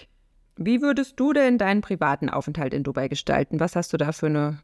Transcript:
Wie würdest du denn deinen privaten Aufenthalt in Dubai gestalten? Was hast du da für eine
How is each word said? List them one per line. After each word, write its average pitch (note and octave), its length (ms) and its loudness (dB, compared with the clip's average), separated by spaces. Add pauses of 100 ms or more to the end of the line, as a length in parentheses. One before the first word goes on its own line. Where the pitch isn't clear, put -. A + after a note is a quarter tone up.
(560)
Wie A3+ 240 2
würdest C#4+ 400 0
du C#4+ 140 2
denn B3+ 240 4
deinen G3+ 240 2
privaten D3+ 480 -2
Aufenthalt C#3+ 440 -4
in C#3 80 -2
Dubai C3+ 260 -2
gestalten? C#3+ 520 0
Was F3 160 -2
hast F3 160 -2
du D#3+ 60 -2
da D3+ 140 0
für - 140 -4
eine D3 380 0